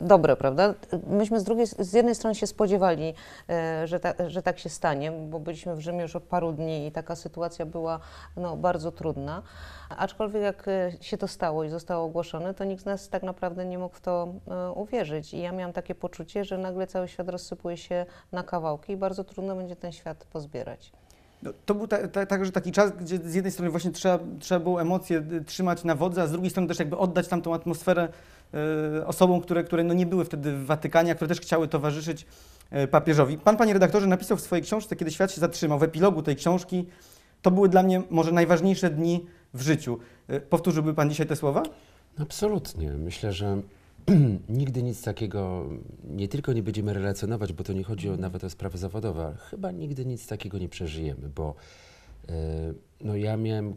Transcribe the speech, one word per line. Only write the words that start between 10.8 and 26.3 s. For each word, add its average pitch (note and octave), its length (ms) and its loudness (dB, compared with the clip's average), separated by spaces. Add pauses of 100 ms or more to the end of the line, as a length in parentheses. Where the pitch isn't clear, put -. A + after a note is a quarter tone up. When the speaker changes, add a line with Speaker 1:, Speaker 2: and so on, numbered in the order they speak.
Speaker 1:
się - 160 -6
to G3 100 -2
stało D#3+ 360 -2
i D#3 60 -4
zostało E3 360 -4
ogłoszone, E3+ 480 -4
to G3 100 -8
nikt F#3+ 180 -4
z - 40 -16
nas G3 240 -6
tak F#3+ 140 -4
naprawdę F3+ 420 -4
nie F3+ 120 -6
mógł F3+ 180 -8
w - 60 -20
to, F3 320 -2 (140)
e, F3+ 240 -6
uwierzyć. F3 640 -6
I - 80 -6
ja F3 100 -6
miałam F3+ 220 -6
takie F3+ 220 -6
poczucie, F#3 500 -6
że F#3 120 -6
nagle F#3 300 -4
cały F#3 200 -4
świat F3+ 220 -8
rozsypuje F3 480 -8
się F3 280 -4 (260)
na F3+ 120 -4
kawałki D#3+ 500 -4
i G3 40 -4
bardzo F#3+ 260 -2
trudno F#3+ 320 -8
będzie F3+ 200 -8
ten F3 160 -10
świat D#3 340 -12
pozbierać. - 640 -10 (520)
Speaker 2:
No, - 80 -10 (140)
to G#3 100 2
był G#3 120 -4
ta, G3+ 200 0
ta, G3 180 -2
także F#3+ 260 0
taki F3+ 200 -2
czas, G3+ 200 6
gdzie F3+ 260 -4
z E3 180 -6
jednej F#3+ 160 2
strony F3 200 -2
właśnie E3+ 200 0
trzeba, F3+ 280 2 (200)
trzeba F3+ 200 0
było F3 220 0
emocje, E3 500 0
y, E3 140 -4
trzymać F3 380 -2
na E3 120 2
wodzy, F3 260 2
a E3 60 2
z D3+ 40 -2